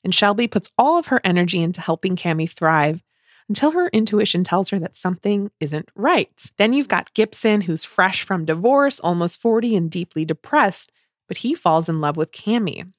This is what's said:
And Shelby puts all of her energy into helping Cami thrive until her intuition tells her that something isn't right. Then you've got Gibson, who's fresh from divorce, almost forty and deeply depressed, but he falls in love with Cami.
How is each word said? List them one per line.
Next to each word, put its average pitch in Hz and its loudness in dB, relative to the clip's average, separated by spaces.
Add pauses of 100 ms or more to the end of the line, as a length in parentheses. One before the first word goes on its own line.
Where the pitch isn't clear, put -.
And 180 -2
Shelby 208 2
puts - -4
all 302 4
of 330 -2
her 254 2
energy 175 2
into 170 -2
helping 180 -2
Cami 160 -2
thrive 156 0 (460)
until 285 0
her 349 0
intuition 208 0
tells 180 0
her 202 -2
that - -6
something 202 -2 (100)
isn't 151 -6
right. 247 -2
Then 214 4
you've 277 0
got - -2
Gibson, 214 0
who's 165 -4
fresh - 0
from 175 -4
divorce, 262 2
almost 175 -2
forty 226 0
and 165 0
deeply 165 -4
depressed, 196 -2 (380)
but - -12
he 269 -4
falls 165 2
in 160 -2
love 147 -2
with 156 -4
Cami. 208 -4